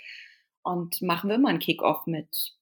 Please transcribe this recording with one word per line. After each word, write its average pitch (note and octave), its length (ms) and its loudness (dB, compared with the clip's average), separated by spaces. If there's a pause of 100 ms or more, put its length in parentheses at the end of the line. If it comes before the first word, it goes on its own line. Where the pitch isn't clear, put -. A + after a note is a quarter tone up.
(640)
Und F3 380 -4
machen E3+ 260 0
wir G#3+ 100 2
immer C4+ 120 6
einen E3+ 80 2
Kick-off - 480 0
mit - 560 -6